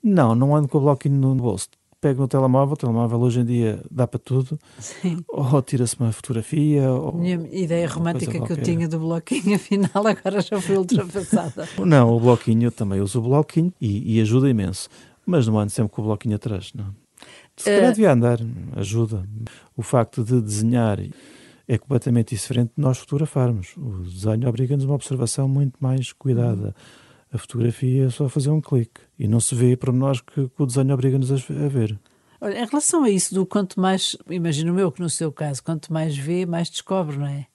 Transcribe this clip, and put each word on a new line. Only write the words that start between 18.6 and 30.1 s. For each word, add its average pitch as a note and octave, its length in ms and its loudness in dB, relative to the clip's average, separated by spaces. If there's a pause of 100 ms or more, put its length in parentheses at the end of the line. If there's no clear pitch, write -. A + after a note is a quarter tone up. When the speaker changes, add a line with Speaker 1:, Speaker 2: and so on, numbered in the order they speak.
Speaker 1:
ajuda. G#2+ 480 -2 (540)
O B2 60 -6
facto B2 400 0
de A#2+ 180 2
desenhar G#2+ 560 0 (680)
é A#2+ 100 0
completamente A#2+ 560 0
diferente A#2 420 -2
de D3+ 60 -4
nós C3 160 0
fotografarmos. B2+ 800 -2
O A2 240 -8
desenho G#2+ 480 -2
obriga-nos C3 360 0
a - 20 0
uma C#3+ 80 2
observação C3 520 -2
muito C3+ 320 2
mais C3 320 -2
cuidada. A#2 580 0
Speaker 2:
Uhum. - 320 -16 (320)
Speaker 1:
A A#2+ 60 -6
fotografia B2+ 680 0
é B2+ 40 0
só C#3 180 -2
fazer C3+ 220 -2
um D#3 100 2
clique B2 420 -2 (160)
e - 100 -2
não A2+ 120 4
se - 160 -2
vê B2 220 4
pormenores C3 440 0